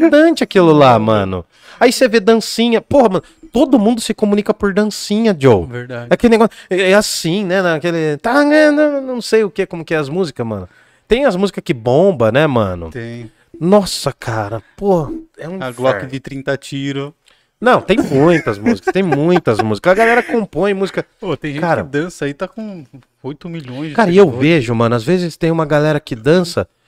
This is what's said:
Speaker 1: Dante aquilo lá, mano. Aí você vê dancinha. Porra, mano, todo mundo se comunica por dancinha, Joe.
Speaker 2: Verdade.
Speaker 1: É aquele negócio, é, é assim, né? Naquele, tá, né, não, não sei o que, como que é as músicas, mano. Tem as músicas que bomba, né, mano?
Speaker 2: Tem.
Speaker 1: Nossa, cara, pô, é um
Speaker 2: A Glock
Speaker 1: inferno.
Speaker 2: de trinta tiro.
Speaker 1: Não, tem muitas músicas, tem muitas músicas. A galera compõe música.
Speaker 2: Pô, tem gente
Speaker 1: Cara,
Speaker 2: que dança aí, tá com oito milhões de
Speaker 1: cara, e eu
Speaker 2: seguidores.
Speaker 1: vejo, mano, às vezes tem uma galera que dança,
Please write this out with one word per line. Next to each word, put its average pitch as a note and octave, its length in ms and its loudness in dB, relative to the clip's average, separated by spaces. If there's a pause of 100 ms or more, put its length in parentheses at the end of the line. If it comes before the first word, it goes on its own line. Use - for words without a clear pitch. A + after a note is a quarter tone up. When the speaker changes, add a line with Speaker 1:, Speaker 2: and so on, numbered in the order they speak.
(100)
Speaker 1:
Dante D4+ 340 4
aquilo E3+ 280 4
lá, C3+ 260 6
mano. G2 460 0 (360)
Aí B3 120 4
você C4 140 0
vê A3 140 2
dancinha. A3+ 600 0
Porra, B3 280 4
mano, F#3 160 -4 (280)
todo C4 240 2
mundo A3+ 240 2
se - 140 -4
comunica G#3 400 0
por G3+ 180 -4
dancinha, G#3 640 -2
Joe. A#2 300 4
Speaker 2:
Verdade. A#2+ 440 -12
Speaker 1:
É E3+ 40 0
aquele A3 160 4
negócio, A3 220 4 (180)
é, F#3 220 2
é - 20 4
assim, G3+ 500 -2
né? F#3 160 -2
Naquele, E3 580 -2
tá, C#4 260 0
né, D4+ 260 4
não, D4 300 0
não B3+ 200 -8
sei A3 220 0
o G3 80 -2
que, F#3+ 160 -4
como E3 180 -10
que - 100 -8
é - 20 0
as D3 120 -2
músicas, D3 380 -6
mano. G2 220 -8 (400)
Tem B3+ 160 0
as A3 100 2
músicas F#3+ 300 -4
que D#3+ 100 -4
bomba, B2 560 2
né, C#3+ 160 2
mano? F#2+ 440 -2
Speaker 2:
Tem. A#2 380 -12 (320)
Speaker 1:
Nossa, F#3 520 0
cara, A2 500 -8 (140)
pô, F3+ 360 -2 (240)
é D3 120 -16
um F#3 120 -12
Speaker 2:
A B2+ 120 -8
Glock B2 240 0
Speaker 1:
inferno. C3 160 -10
Speaker 2:
de C3+ 80 -8
trinta C3+ 360 -8
tiro. C#3 560 -8 (480)
Speaker 1:
Não, G#3+ 200 2
tem G3 180 0
muitas D3 600 2
músicas, A#3+ 340 -2
tem F#3 100 0
muitas D#3 580 0
músicas. A2 300 0
A F#3+ 40 6
galera A3+ 280 2
compõe G3+ 520 -2
música. F#3+ 300 -4 (140)
Speaker 2:
Pô, E3+ 180 -6
tem D3+ 160 -8
gente C#3+ 100 -8
Speaker 1:
Cara, D#3 200 0
Speaker 2:
que F2 60 -8
dança D3+ 380 -6
aí, C#3+ 80 -6
tá F#3+ 120 -10
com G3 380 -12 (380)
oito D3 260 -12
milhões D3+ 420 -10
de C#3+ 40 -12
Speaker 1:
cara, G3+ 160 2
e F3 80 2
eu G3+ 80 8
Speaker 2:
seguidores. C3 240 0
Speaker 1:
vejo, B2 240 0
mano, A#2 200 2
às A#2 100 -2
vezes F3 320 -2
tem E3 140 -2
uma E3 140 0
galera D3+ 340 0
que - 160 -12
dança, D3 540 0 (180)